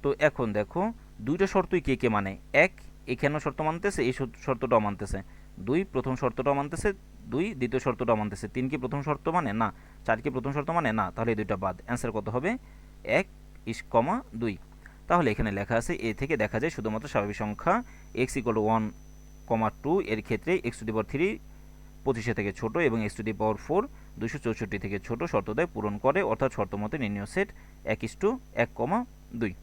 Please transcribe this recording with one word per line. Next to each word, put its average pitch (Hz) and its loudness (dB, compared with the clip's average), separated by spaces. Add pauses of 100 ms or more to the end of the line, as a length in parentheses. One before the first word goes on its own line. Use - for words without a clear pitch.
তো 139 2 (180)
এখন 123 2 (100)
দেখো 107 0 (460)
দুইটা 180 2
শর্তই 180 4
কে 135 4
কে 123 4
মানে, 98 0 (320)
এক 185 4 (420)
এখানেও 143 0
শর্ত 151 -2
মানতেছে, 170 0
এই 127 0
শর্ত-, 127 -6
শর্তটাও 123 4
মানতেছে, 98 -4 (480)
দুই 151 2 (140)
প্রথম 131 0
শর্তটাও 139 2
মানতেছে, 147 0 (440)
দুই 160 2 (140)
দ্বিতীয় 120 0
শর্তটাও 117 2
মানতেছে, 104 -4 (100)
তিন 127 0
কি 151 -2
প্রথম 135 -2
শর্ত 147 -2 (100)
মানে? 147 2 (100)
না। 107 2 (380)
চার 113 4
কি 147 0
প্রথম 127 -2
শর্ত 143 -2
মানে? 143 2 (100)
না। 98 2 (100)
তাহলে 117 0
এই 104 0
দুইটা 104 0
বাদ। 92 -2 (100)
অ্যান্সার 120 -2
কত 101 -4
হবে? 143 0 (720)
এক 196 0 (460)
ইস - -6 (140)
কমা 147 4 (260)
দুই। 110 0 (560)
তাহলে 170 6
এখানে 113 0 (100)
লেখা 110 0
আছে, 175 -2 (140)
এ - 2 (120)
থেকে 151 0 (100)
দেখা 107 0
যায় 160 0
শুধুমাত্র 110 -4
স্বাভাবিক 104 0
সংখ্যা 104 2 (520)
x - -8 (100)
equal 113 2
to 107 4 (120)
one 110 2 (640)
comma 110 2 (120)
two 160 2 (140)
এর 110 2
ক্ষেত্রে 120 0 (200)
x - -12
to 117 -10
the 110 -2
power 110 0
three 170 2 (720)
পঁচিশে 117 0
থেকে 101 0
ছোট - -2 (160)
এবং 113 4 (120)
x - -4
to 113 -6
the 107 0
power 110 2
four 160 2 (380)
দুইশো 117 -4
চৌষট্টি 107 -2
থেকে 101 -4 (100)
ছোট 120 -4 (120)
শর্ত 104 2
দ্বয় 165 2
পূরণ 104 -2
করে, 139 4 (120)
অর্থাৎ 131 2
শর্ত 104 -2
মতে 107 -4
নির্ণীয় 101 -2
সেট 190 2 (460)
এক - -2
is - -6
to 196 4 (340)
এক - 0 (100)
কমা 165 2 (420)
দুই। 98 0